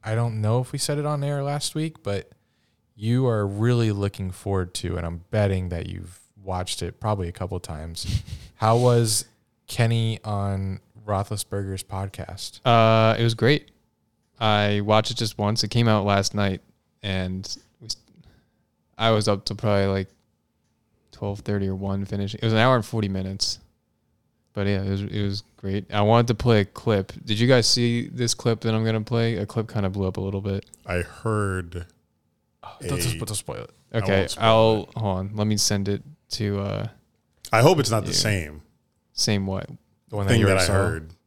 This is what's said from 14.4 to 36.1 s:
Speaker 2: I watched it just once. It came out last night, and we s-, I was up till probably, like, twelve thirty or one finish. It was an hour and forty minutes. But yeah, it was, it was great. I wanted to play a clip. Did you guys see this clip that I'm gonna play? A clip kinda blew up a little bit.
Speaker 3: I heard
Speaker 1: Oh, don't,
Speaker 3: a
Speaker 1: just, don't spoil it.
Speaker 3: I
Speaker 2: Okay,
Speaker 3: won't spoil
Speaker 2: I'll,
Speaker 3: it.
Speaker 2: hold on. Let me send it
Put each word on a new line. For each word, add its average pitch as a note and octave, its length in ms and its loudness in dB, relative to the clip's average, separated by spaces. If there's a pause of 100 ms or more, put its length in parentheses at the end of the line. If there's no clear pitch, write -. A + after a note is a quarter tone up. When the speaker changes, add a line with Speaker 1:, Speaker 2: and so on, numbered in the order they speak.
Speaker 2:
I G#2 420 2
watched G#2+ 300 4
it A#2 60 -6
just A2+ 200 -4
once. G#2 260 0
It - 60 -4
came A#2+ 180 2
out G#2+ 160 4
last G2 320 2
night, G2+ 240 0 (420)
and F#2 460 -4 (320)
we - 60 -20
s-, G#2+ 100 -8 (1000)
I A2+ 140 4
was G#2+ 180 2
up G2+ 160 0
till G2+ 100 -6
probably, G2+ 300 2
like, G2 240 0 (1120)
twelve G2+ 200 -6
thirty G2+ 260 -2
or F#2+ 80 -2
one G2 300 -4
finish. G2+ 280 -4
It - 100 -10
was A2+ 100 2
an A2 60 4
hour B2+ 160 6
and A2+ 100 2
forty A2 220 -2
minutes. F#2+ 520 -4 (920)
But G2+ 140 -2
yeah, G2 160 0
it G2 60 -4
was, G2 140 -2
it G#2 200 -4
was G2+ 200 -4 (120)
great. G2 380 -4
I G#2 80 2
wanted A2+ 260 6
to A2+ 80 2
play A2+ 260 4
a F#2+ 40 2
clip. - 480 -2 (100)
Did G#2+ 160 -2
you A#2 80 2
guys B2 200 6
see A#2+ 420 0
this A#2+ 240 -2
clip A2+ 280 -2
that A2+ 120 0
I'm A2 100 0
gonna A2 180 2
play? A2+ 360 0
A G#2 80 -2
clip A2 260 -4
kinda G2 200 -2
blew F#2+ 160 -2
up F#2 100 -4
a G2 40 -4
little G2 200 -4
bit. G2 240 -4 (200)
Speaker 3:
I F2 120 -2
heard F#2 880 -4 (800)
Speaker 1:
Oh, - 180 -18
don't, C3+ 180 -4
Speaker 3:
a - 20 -2
Speaker 1:
just, A#2 160 -2
don't F#2 180 -6
spoil - 280 -10
it. - 80 -18 (220)
Speaker 3:
I A#2 60 0
Speaker 2:
Okay, G2 200 2
Speaker 3:
won't F#2+ 120 -2
spoil - 140 -6
Speaker 2:
I'll, A2+ 380 6
Speaker 3:
it. - 140 -12
Speaker 2:
hold G2+ 220 -2
on. G2+ 160 -6
Let G#2 120 0
me G#2+ 100 2
send G2 300 0
it G2+ 140 -2 (300)